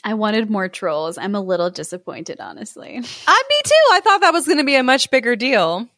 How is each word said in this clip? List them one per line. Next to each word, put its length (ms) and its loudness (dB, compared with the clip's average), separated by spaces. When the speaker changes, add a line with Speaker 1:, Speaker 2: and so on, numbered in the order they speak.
Speaker 1:
I 100 -4
wanted 380 -2
more 180 -2
trolls. 480 -6
I'm 180 -6
a 60 -4
little 300 -2
disappointed, 680 -12
honestly. 580 -16
Speaker 2:
Uh, 40 -10
me 540 0
too. 260 6
I 100 6
thought 200 4
that 120 4
was 140 0
gonna 160 2
be 120 2
a 80 4
much 260 2
bigger 260 0
deal. 520 0